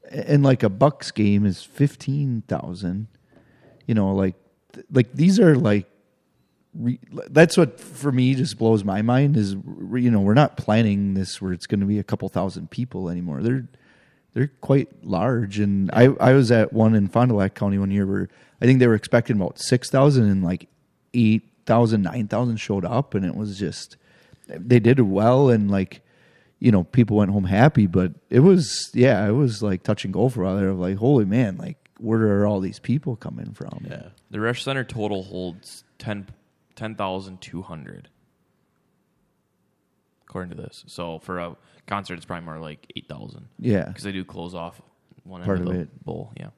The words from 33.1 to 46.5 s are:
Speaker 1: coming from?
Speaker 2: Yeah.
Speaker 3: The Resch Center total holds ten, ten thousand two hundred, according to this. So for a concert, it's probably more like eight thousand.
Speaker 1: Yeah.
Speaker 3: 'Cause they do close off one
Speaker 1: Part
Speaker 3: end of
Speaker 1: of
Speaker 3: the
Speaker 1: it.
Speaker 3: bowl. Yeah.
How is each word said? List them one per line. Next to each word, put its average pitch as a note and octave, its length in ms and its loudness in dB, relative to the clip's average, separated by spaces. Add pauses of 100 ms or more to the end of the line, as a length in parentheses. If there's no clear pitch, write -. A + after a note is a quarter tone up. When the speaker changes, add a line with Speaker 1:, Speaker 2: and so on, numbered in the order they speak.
Speaker 1:
coming - 360 -14
from? - 360 -16
Speaker 2:
Yeah. - 200 -16 (220)
Speaker 3:
The G#2 80 -12
Resch A#2 240 -4
Center C3+ 220 -6
total G#2 400 -6
holds F#2 580 -12 (160)
ten, G2+ 300 -12 (480)
ten A2 180 -12
thousand F#2+ 460 -8
two F2 220 -14
hundred, G#1+ 460 -18 (2250)
according F2+ 300 -12
to A2 60 -16
this. - 240 -20
So E2+ 340 -14
for F2+ 180 -10
a F2 180 -12 (300)
concert, G2 280 -8
it's E2 100 -18
probably F2 200 -14
more D#2+ 140 -16
like D#2 380 -18
eight - 120 -18
thousand. - 400 -18 (100)
Speaker 1:
Yeah. G2+ 340 -2
Speaker 3:
'Cause F#2+ 100 -18
they G2+ 100 -10
do F#2+ 120 -10
close F2 300 -16
off E2+ 260 -16 (440)
one F2+ 180 -20
Speaker 1:
Part F#2 180 -2
Speaker 3:
end F2 80 -6
of F#2 60 -4
Speaker 1:
of - 40 -4
Speaker 3:
the F2 40 -6
Speaker 1:
it. - 220 -16
Speaker 3:
bowl. - 340 -14
Yeah. - 200 -16